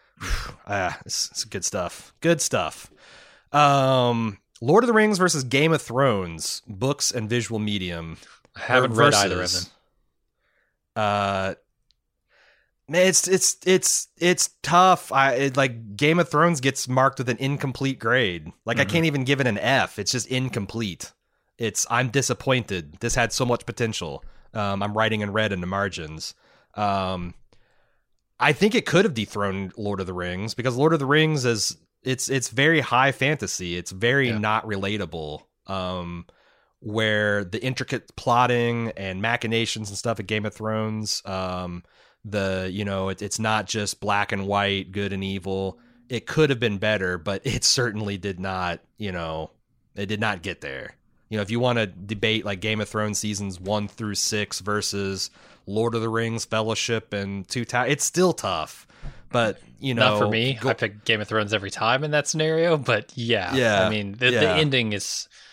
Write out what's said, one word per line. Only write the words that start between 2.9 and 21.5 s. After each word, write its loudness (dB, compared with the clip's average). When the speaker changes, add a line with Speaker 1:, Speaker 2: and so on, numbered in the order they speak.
Speaker 1:
Um, 4
Lord 6
of 2
the 2
Rings 4
versus 2
Game 4
of 2
Thrones, -2
books -2
and -4
visual -2
medium. -4
Speaker 2:
I -16
haven't 4
Speaker 1:
Or 0
Speaker 2:
read 8
either 4
of -2
Speaker 1:
versus. -2
Speaker 2:
them. -2
Speaker 1:
Uh, 0
man, 4
it's, 4
it's, 2
it's, 2
it's 2
tough. 4
I, 4
it, 0
like, -2
Game 4
of 2
Thrones 4
gets -2
marked 2
with -2
an 0
incomplete -2
grade. 0
Like, 0
I 4
Speaker 2:
Mm-hmm. -2
Speaker 1:
can't 2
even 0
give 2
it 2
an 2
F. 0
It's -2
just -2
incomplete. -4